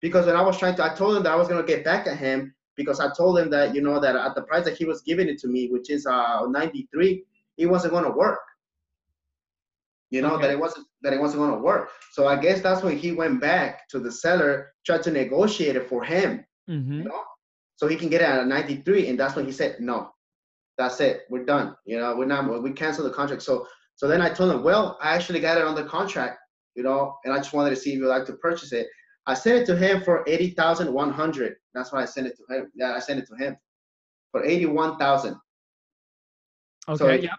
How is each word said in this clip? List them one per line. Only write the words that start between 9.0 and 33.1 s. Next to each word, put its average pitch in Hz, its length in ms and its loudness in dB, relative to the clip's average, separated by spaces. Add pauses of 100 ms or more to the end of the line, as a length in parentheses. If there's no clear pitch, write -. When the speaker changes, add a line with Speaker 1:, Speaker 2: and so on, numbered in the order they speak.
Speaker 1:
You 131 100 -2
know, 147 140 2
Speaker 2:
Okay. 156 80 -2
Speaker 1:
that 139 100 4
it 143 80 0
wasn't, 160 260 -6 (160)
that 135 120 0
it 135 60 0
wasn't 147 220 -2
gonna 131 160 0
work. 165 300 0 (240)
So 139 160 2
I 139 80 4
guess 185 240 2
that's 185 220 2
when 165 160 0
he 170 140 -4
went 156 280 0
back 151 480 0
to 139 100 -8
the 120 140 -6
seller, 151 640 0 (100)
tried 165 200 0
to 170 60 0
negotiate 147 640 2
it 127 140 -2
for 117 160 -4
him, 160 400 0 (240)
Speaker 2:
Mm-hmm. 143 300 -4
Speaker 1:
you 165 60 -6
know, 220 200 -8 (520)
so 147 120 -2
he 160 80 0
can 160 140 -4
get 165 100 4
it 165 80 4
at 131 180 2
ninety-three. 143 600 0
And 123 100 -2
that's 135 180 0
when 139 100 -2
he 135 60 -8
said, 135 280 -4
"No, 120 300 -4 (640)
that's 127 240 -2
it. 135 300 2
We're 127 160 -6
done. 131 280 0 (120)
You 110 120 -6
know, 120 160 -2
we're 127 120 -2
not, 135 360 -2
we 139 100 -4
canceled 151 360 -4
the - 60 -6
contract." 139 280 -4
So, - 240 -2 (280)
so - 120 -4
then 165 140 4
I 180 80 2
told 185 240 2
him, 123 100 0
"Well, 185 380 2
I 156 140 0
actually 175 260 -2
got 160 160 2
it 165 80 2
on 156 100 -2
the 151 100 -4
contract, 160 540 -6 (360)
you 120 80 -8
know, 139 420 -2
and 131 80 -2
I 139 60 0
just 143 160 -8
wanted 143 160 2
to 131 60 0
see 139 180 -4
if 135 40 -2
you'd 131 80 0
like 131 200 2
to 131 80 -10
purchase 165 380 -4
it." 117 140 -2 (420)
I 135 60 0
sent 240 280 4
it 240 40 0
to 180 100 4
him 190 260 4
for 175 260 2
eighty 170 220 2
thousand 165 420 0
one 139 180 0
hundred. 139 460 -4 (180)
That's 127 180 -8
why 131 100 -2
I - 20 -2
sent 127 240 -6
it 123 80 -12
to - 180 -14
him. - 220 -6
Yeah, 123 180 -2
I 123 60 -6
sent 135 180 -4